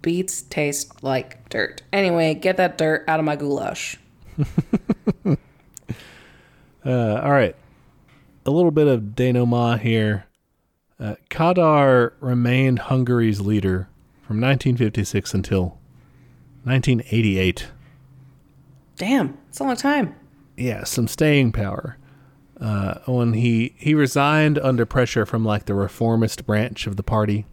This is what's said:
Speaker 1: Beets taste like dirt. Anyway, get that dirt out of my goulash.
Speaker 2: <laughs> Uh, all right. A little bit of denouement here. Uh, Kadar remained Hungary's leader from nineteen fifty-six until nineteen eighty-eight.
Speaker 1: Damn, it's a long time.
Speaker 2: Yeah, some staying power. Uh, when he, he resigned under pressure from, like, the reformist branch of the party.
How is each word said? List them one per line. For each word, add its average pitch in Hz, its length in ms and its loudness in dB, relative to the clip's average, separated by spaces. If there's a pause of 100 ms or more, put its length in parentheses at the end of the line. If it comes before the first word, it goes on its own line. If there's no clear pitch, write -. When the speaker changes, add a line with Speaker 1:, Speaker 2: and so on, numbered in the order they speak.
Speaker 1:
Beets 175 380 -4
taste - 600 -6
like - 460 -6
dirt. - 340 -6 (120)
Anyway, 170 400 2
get 185 240 -2
that 180 200 0
dirt 156 300 0
out 160 120 2
of 156 60 -2
my 151 120 -2
goulash. - 580 -6 (420)
Speaker 2:
<laughs> - 1000 -2 (1500)
Uh, 120 380 0
all 143 80 0
right. 123 240 2 (920)
A 135 60 0
little 170 200 4
bit 147 160 4
of 110 280 0
denouement 120 680 2
here. 110 440 0 (760)
Uh, 107 160 -8 (140)
Kadar 151 920 4
remained 127 600 0
Hungary's 120 600 0
leader 95 480 0 (340)
from 107 180 -4
nineteen 127 360 2
fifty-six 107 580 -2
until 92 440 -2 (880)
nineteen 127 460 0
eighty-eight. 95 560 0 (1300)
Speaker 1:
Damn, 208 400 0 (120)
it's - 100 -18
a - 40 -6
long 262 140 -2
time. 277 360 0 (440)
Speaker 2:
Yeah, 123 260 -6
some 117 240 -2
staying 143 460 2
power. 107 440 -6 (600)
Uh, 101 360 -4 (100)
when 120 280 0
he, 117 440 0
he 151 180 0
resigned 147 640 2
under 123 260 2
pressure 120 400 0
from, 113 180 -2
like, 104 220 0
the 101 80 -4
reformist 113 720 0
branch 107 400 -2
of 101 100 -6
the - 80 -6
party. 104 500 0